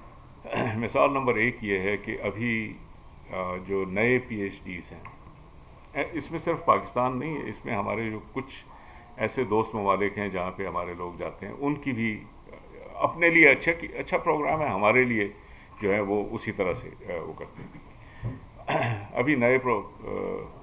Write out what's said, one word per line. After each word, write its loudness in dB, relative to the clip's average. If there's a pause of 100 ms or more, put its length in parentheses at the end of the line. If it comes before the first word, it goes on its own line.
(760)
<clears throat> 0
मिसाल 6
नंबर 2
एक 2
ये 2
है 0
कि -6
अभी, -2 (560)
अ, -4
जो -2
नए 4
पीएचडीज़ -6
हैं, -16 (920)
ए-, -4
इसमें -6
सिर्फ -2
पाकिस्तान 4
नहीं -4
है, -6
इसमें -6
हमारे -2
जो -6
कुछ -8 (760)
ऐसे 0
दोस्त 2
ममालिक 2
हैं -2
जहाँ -2
पे -6
हमारे -4
लोग -8
जाते -8
हैं, -8
उनकी -2
भी, 0
अ, -12 (680)
अपने 2
लिए 8
अच्छा 6
की, -4
अच्छा -4
program 2
है, 0
हमारे 6
लिए 0 (460)
जो 4
है 4
वो 2
उसी -6
तरह 0
से, -10
अ, -4
वो -8
करते -14
हैं। -18 (680)
<clears throat> -2
अभी 2
नए 6
प्रो-, 2
अ, -14
अ, -6 (160)